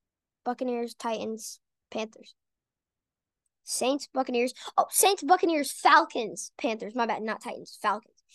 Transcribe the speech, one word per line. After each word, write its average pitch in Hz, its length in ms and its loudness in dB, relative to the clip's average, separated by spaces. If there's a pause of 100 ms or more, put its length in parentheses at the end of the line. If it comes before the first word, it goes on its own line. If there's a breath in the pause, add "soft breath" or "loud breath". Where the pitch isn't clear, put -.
(460)
Buccaneers, 240 480 -4
Titans, 220 680 -8 (320)
Panthers. - 440 -10 (1300)
Saints, 269 480 -2
Buccaneers. 247 400 0 (240 loud breath)
Oh, - 120 4
Saints, 392 320 4
Buccaneers, 320 520 2
Falcons, 294 840 2
Panthers. 220 380 -4
My 240 100 0
bad, 214 180 -2
not 220 200 -6
Titans, 196 380 -12
Falcons. 214 420 -4 (120)